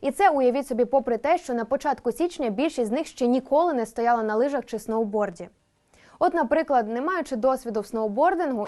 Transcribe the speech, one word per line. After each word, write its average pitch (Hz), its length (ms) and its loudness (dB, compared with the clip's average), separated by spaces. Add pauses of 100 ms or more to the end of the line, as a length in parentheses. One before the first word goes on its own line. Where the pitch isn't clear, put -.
І 269 100 -2
це, 381 180 4
уявіть 262 380 2
собі, 233 180 0
попри 240 320 0
те, 311 200 2
що - 160 -6
на 233 120 -2
початку 262 460 -2
січня 302 380 -2
більшість 240 400 -2
з - 20 -4
них 302 160 -2
ще - 200 -2
ніколи 277 460 2
не 233 120 -2
стояла 233 380 0
на 214 120 -2
лижах 262 300 0
чи 220 140 -8
сноуборді. 208 680 -4 (720)
От, 349 140 2
наприклад, 294 560 2
не 233 120 -4
маючи 330 340 -4
досвіду 240 460 0
в 202 40 -6
сноубордингу, 247 840 0